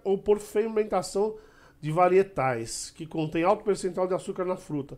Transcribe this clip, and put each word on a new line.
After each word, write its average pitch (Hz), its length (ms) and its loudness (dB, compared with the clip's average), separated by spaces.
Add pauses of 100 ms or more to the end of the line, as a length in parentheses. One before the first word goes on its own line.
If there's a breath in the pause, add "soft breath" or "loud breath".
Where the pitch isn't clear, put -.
ou 196 140 2
por 208 220 2
fermentação 214 960 0 (460 loud breath)
de 151 100 -4
varietais, 160 1000 2
que - 140 -14
contém 165 380 -2
alto 202 200 4
percentual 185 440 -2
de 180 60 -2
açúcar 185 320 -4
na 180 100 -2
fruta. 147 420 -8